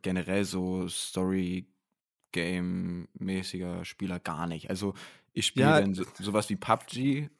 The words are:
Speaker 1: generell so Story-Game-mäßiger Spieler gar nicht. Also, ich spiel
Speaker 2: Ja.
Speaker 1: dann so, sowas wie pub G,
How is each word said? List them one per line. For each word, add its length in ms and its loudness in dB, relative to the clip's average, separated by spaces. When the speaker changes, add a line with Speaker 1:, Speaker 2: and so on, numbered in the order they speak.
Speaker 1:
generell 440 0
so 420 -2
Story-Game-mäßiger 3000 -4
Spieler 340 -6
gar 280 -4
nicht. 220 -6
Also, 240 -2
ich 140 0
spiel 160 4
Speaker 2:
Ja. 180 8
Speaker 1:
dann 120 2
so, 120 -4
sowas 300 2
wie 60 0
pub 320 2
G, 420 0